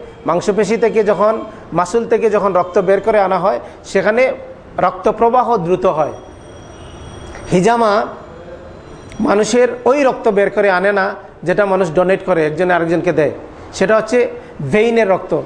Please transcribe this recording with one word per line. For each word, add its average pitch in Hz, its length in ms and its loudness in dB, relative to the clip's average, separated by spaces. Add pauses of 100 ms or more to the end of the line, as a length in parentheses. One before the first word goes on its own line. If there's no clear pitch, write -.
(260)
মাংসপেশি 185 500 0
থেকে 214 280 2
যখন, 208 400 0 (280)
মাসুল 180 340 0
থেকে 220 240 2
যখন 196 220 2
রক্ত 180 260 0
বের 196 220 2
করে 214 200 2
আনা 190 180 2
হয়, 196 220 0 (240)
সেখানে 220 480 2 (460)
রক্ত 175 300 0
প্রবাহ 233 480 2
দ্রুত 180 300 0
হয়। 151 260 0 (1400)
হিজামা 220 540 2 (1120)
মানুষের 214 480 2 (160)
ওই 277 200 4
রক্ত 240 240 0
বের 196 220 2
করে 202 200 2
আনে 185 220 2
না 196 220 0 (280)
যেটা 180 220 2
মানুষ 185 300 0
ডোনেট 185 320 2
করে, 165 200 2
একজনে 180 280 0
আরেকজনকে 170 380 0
দেয়, 143 180 2 (420)
সেটা 196 240 2
হচ্ছে 240 340 0 (420)
ভেইনের 226 360 4
রক্ত, 175 380 0